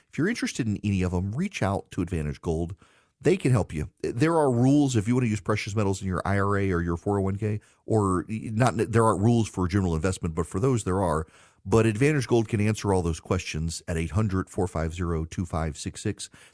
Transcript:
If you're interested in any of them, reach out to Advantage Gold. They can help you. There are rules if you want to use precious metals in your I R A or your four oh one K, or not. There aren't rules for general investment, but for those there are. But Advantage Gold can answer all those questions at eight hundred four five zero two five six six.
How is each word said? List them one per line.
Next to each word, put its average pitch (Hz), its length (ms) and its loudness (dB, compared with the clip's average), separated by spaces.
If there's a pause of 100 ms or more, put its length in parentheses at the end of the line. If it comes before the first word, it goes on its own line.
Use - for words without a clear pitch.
If - 100 -12
you're 156 100 2
interested 226 400 -4
in 101 160 -2
any 98 180 2
of 90 80 0
them, 92 220 -2
reach 170 320 -4
out 98 260 -2
to - 100 -6
Advantage 78 400 -4
Gold. 85 360 -2 (440)
They 185 180 2
can 135 140 0
help 101 200 0
you. 73 160 -6 (140)
There 160 340 0
are 147 140 4
rules 131 460 4
if 104 120 0
you 123 60 2
want 127 100 2
to 117 60 2
use 104 100 -2
precious 104 340 -4
metals 98 280 0
in 98 60 -4
your 90 180 -2
I 98 120 0
R 101 200 0
A 98 140 0
or 85 100 0
your 85 160 -2
four 101 200 -2
oh 98 40 0
one 98 140 -2
K, 104 240 -4 (260)
or 98 420 2
not. 110 480 0
There 110 260 2
aren't 101 200 4
rules 117 260 4
for 92 180 -2
general 90 280 2
investment, 85 400 -2
but 82 120 -2
for - 140 -4
those 123 240 0
there 92 160 0
are. 78 260 0 (380)
But 110 220 4
Advantage 131 400 2
Gold 117 220 2
can 104 120 0
answer 104 320 0
all 92 80 4
those 82 200 0
questions 82 680 -4
at 85 80 -2
eight 85 140 -2
hundred 95 400 0
four 92 160 -2
five 80 260 -4
zero 85 320 -2
two 87 220 -6
five 80 320 -4
six - 240 -10
six. - 260 -6 (260)